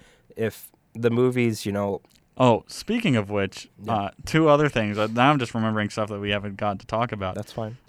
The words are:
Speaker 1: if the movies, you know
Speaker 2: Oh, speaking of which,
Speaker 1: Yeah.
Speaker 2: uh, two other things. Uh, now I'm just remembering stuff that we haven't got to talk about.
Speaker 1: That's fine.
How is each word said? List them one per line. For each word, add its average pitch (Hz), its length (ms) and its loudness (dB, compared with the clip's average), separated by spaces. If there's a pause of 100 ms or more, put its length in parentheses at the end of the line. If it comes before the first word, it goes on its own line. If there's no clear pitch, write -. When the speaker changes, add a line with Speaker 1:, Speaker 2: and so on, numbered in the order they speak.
(380)
Speaker 1:
if - 340 -6 (220)
the 117 160 0
movies, 120 560 0
you 101 60 -2
know 101 300 -2 (400)
Speaker 2:
Oh, 120 260 4
speaking 202 500 -2
of 101 120 -2
which, 98 380 -4 (160)
Speaker 1:
Yeah. 113 100 -4
Speaker 2:
uh, 101 160 -2 (160)
two 160 220 2
other 147 220 6
things. 104 280 -2
Uh, 107 140 2
now 123 180 4
I'm 147 100 4
just 117 140 -4
remembering 110 360 0
stuff 107 180 -4
that 101 140 -8
we 101 80 -4
haven't 101 260 -4
got 101 240 -4
to - 60 -20
talk 117 260 -4
about. 95 240 -6
Speaker 1:
That's 101 160 -10
fine. 110 240 -8 (140)